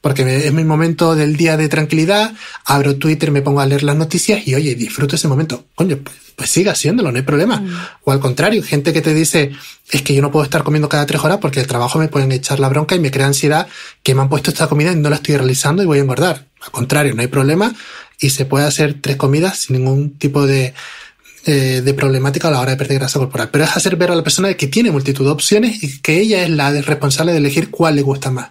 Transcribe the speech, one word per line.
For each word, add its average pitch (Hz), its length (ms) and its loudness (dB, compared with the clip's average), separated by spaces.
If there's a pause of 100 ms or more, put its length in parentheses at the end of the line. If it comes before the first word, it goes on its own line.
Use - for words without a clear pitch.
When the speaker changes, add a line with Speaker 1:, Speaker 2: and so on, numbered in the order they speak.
Speaker 1:
porque 135 240 0
me, 131 120 0
es 143 160 0
mi 160 120 2
momento 160 500 2
del 151 220 2
día 160 200 2
de 156 120 0
tranquilidad, 160 640 0 (320)
abro 139 320 2
Twitter, 156 340 0
me 139 120 2
pongo 139 180 2
a 139 60 2
leer 139 180 2
las 147 120 2
noticias 175 500 0
y, 131 100 0
oye, 143 180 0
disfruto 131 420 -4
ese 160 120 0
momento". 156 380 -2 (100)
Coño, 170 220 0
pues, - 180 -16 (180)
pues - 160 -6
siga 185 220 2
haciéndolo, 170 400 0
no 120 60 -2
hay 131 40 -2
problema. 156 380 2
Speaker 2:
Mm. 190 100 -6 (320)
Speaker 1:
O - 80 0
al 135 80 2
contrario, 143 460 0
gente 151 280 0
que 160 100 0
te 156 120 2
dice, 156 380 2 (400)
"Es 135 100 -2
que 147 100 0
yo 139 100 4
no 143 100 0
puedo 151 100 2
estar 147 220 -2
comiendo 147 240 0
cada 147 180 0
tres 147 160 -2
horas 175 180 2
porque 139 200 -2
el 123 80 -4
trabajo 123 320 -2
me 156 80 0
pueden 139 240 0
echar 135 260 -2
la 135 100 2
bronca 151 280 0
y - 20 2
me 143 140 0
crea 135 160 0
ansiedad 147 400 2 (340)
que 131 140 2
me 135 60 2
han 135 60 2
puesto 143 220 0
esta 160 160 0
comida 151 240 2
y 175 60 0
no 147 120 2
la 147 80 2
estoy 147 200 -2
realizando 139 480 0
y - 20 2
voy 151 120 4
a 139 40 4
engordar". 139 440 -2 (160)
Al - 100 -18
contrario, 135 420 0
no 110 80 -4
hay 123 60 -2
problema 156 440 2 (460)
y 139 120 0
se 135 140 -2
puede 139 220 0
hacer 147 340 0
tres 143 160 -4
comidas 151 440 0
sin - 160 -2
ningún 135 420 0
tipo 143 300 0
de 135 260 0 (680)
eh, 131 400 0
de 139 100 2
problemática 135 540 0
a - 20 4
la 135 100 2
hora 127 120 0
de 131 40 -2
perder 139 220 -2
grasa 139 200 -2
corporal. 127 320 -2
Pero 151 140 2
es - 120 -2
hacer 180 200 0
ver 180 140 2
a 175 40 0
la 160 80 0
persona 190 320 0
que 151 140 -4
tiene 220 220 2
multitud 139 340 0
de 139 80 4
opciones 214 500 0
y 143 180 -8
que 156 200 2
ella 208 220 2
es 165 80 0
la 143 220 2
de-, 147 100 0
responsable 151 500 0
de 165 60 2
elegir 143 320 0
cuál 160 260 2
le 143 60 2
gusta 135 280 -2
más. 123 200 -6